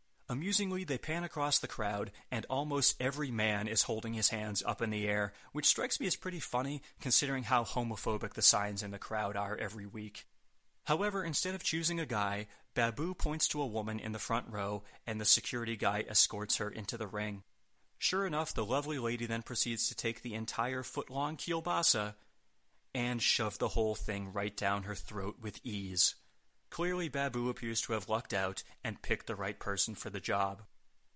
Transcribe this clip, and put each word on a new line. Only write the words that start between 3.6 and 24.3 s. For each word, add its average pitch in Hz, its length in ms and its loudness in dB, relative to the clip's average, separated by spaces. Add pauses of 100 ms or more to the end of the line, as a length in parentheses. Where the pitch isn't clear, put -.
is 110 140 4
holding 113 320 -2
his 110 160 4
hands 107 340 -2
up 110 160 -2
in 113 80 0
the 107 180 -2
air, 104 280 0 (180)
which 147 140 0
strikes - 340 2
me 240 60 -2
as 180 100 2
pretty 180 240 -8
funny 135 400 -2 (220)
considering 135 400 4
how 120 220 4
homophobic 113 680 -2
the - 80 -6
signs 104 420 4
in 101 100 -6
the 101 60 -8
crowd 107 380 -2
are 104 220 -2
every 104 260 -6
week. 107 400 -10 (600)
However, 196 380 0
instead 170 320 0
of 180 80 -8
choosing 165 380 0
a 156 60 -2
guy, 104 400 0 (260)
Babu 127 400 0
points 156 360 2
to 147 120 -2
a 139 60 0
woman 107 320 -2
in 107 140 -4
the 107 60 -4
front 117 300 0
row, 104 340 -2 (240)
and 110 140 -2
the 110 60 2
security 117 500 2
guy 104 320 2
escorts 104 480 4
her 104 140 0
into 107 260 -6
the 107 100 -4
ring. 104 360 -4 (560)
Sure 190 280 0
enough, 156 280 0
the 113 100 0
lovely 139 340 0
lady 117 280 0
then 113 160 -2
proceeds 117 460 0
to - 60 -4
take - 280 -4
the 120 100 -6
entire 120 500 -2
foot-long 143 540 -4
kielbasa 165 800 2 (800)
and 123 260 0
shove - 380 2
the 120 100 2
whole 110 260 4
thing 101 380 -2